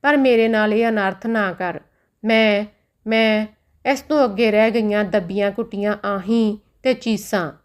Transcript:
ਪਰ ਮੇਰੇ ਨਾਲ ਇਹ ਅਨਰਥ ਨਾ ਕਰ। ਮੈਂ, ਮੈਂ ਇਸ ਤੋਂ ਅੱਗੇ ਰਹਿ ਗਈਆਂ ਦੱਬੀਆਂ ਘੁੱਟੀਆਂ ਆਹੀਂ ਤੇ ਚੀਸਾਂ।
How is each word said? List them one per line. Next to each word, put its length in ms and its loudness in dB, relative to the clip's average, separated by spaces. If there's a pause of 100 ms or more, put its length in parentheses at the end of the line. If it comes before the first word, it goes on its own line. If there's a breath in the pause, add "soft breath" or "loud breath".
ਪਰ 160 2
ਮੇਰੇ 300 4
ਨਾਲ 260 2
ਇਹ 140 2
ਅਨਰਥ 400 -2
ਨਾ 240 -2
ਕਰ। 280 -8 (460)
ਮੈਂ, 400 2 (420)
ਮੈਂ 380 0 (460)
ਇਸ 100 -2
ਤੋਂ 240 0
ਅੱਗੇ 260 0
ਰਹਿ 200 4
ਗਈਆਂ 320 0
ਦੱਬੀਆਂ 480 -2
ਘੁੱਟੀਆਂ 440 -4 (100)
ਆਹੀਂ 520 0 (260)
ਤੇ 100 0
ਚੀਸਾਂ। 580 -4 (140)